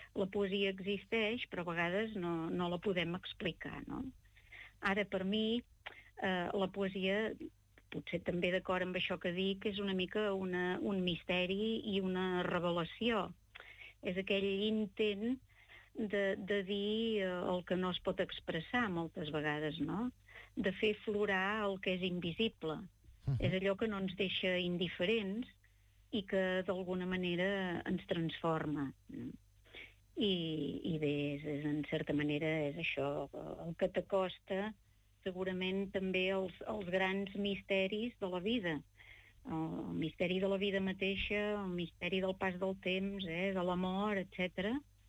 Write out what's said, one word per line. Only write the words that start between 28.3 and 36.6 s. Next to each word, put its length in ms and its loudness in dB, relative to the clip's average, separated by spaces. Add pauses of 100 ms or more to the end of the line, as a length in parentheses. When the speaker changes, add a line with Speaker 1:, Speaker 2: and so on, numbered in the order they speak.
Speaker 1:
I, 720 0
i 160 0
bé, 140 2 (180)
és, 160 -4
és, 180 -2
en 220 0
certa 280 0
manera 360 2 (100)
és 180 0
això, 280 0 (520)
el 180 -6
que 140 2
t'acosta 840 0 (480)
segurament 680 -2
també 400 2
els, 240 0 (100)